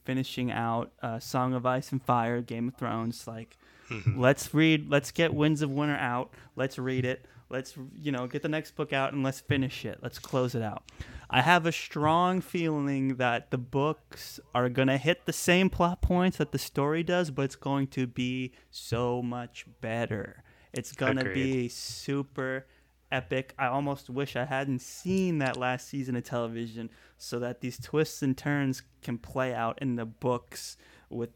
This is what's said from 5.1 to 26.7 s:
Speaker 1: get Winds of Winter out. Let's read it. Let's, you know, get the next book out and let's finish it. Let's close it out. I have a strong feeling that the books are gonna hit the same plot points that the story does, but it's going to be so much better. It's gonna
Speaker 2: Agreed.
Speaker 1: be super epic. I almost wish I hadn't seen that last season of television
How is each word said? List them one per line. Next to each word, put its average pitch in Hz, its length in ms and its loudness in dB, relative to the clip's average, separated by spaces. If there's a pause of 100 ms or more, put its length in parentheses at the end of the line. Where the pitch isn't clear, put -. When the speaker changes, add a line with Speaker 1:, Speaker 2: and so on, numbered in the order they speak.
Speaker 1:
get 165 220 2
Winds 151 280 4
of 143 100 0
Winter 143 240 0
out. 123 380 -2 (240)
Let's 131 200 -2
read 127 280 0
it. 127 200 -4 (240)
Let's, 131 240 -6 (200)
you 147 180 -4
know, 127 160 -2
get 139 140 -6
the 160 80 -2
next 156 260 -4
book 147 160 -4
out 135 220 0
and 139 100 0
let's 135 160 -2
finish 135 460 0
it. - 160 -6
Let's 123 180 -8
close 127 360 0
it 113 80 0
out. 104 200 -6 (460)
I - 120 4
have 170 240 6
a 170 60 2
strong 170 720 2
feeling 139 720 0
that 120 360 0
the 135 80 0
books - 800 -2 (140)
are 123 160 4
gonna 131 280 4
hit 143 280 0
the - 80 -2
same 185 360 6
plot 175 320 2
points 180 360 4
that 151 140 0
the - 80 0
story 151 440 0
does, 175 280 2
but 135 120 -2
it's 131 120 -2
going 139 340 -2
to 131 180 -2
be 127 440 -2 (200)
so 123 500 -2
much 120 440 -6 (160)
better. 110 600 -2 (320)
It's 120 180 -6
gonna 131 300 0
Speaker 2:
Agreed. 98 140 0
Speaker 1:
be 131 340 0
super 131 960 -6 (460)
epic. 131 460 -2
I 135 100 0
almost 139 420 -2
wish 135 260 -4
I 123 100 0
hadn't 135 360 -2
seen 180 560 0
that 131 180 2
last 127 320 -2
season 131 300 -2
of 120 80 -4
television 117 640 -4 (280)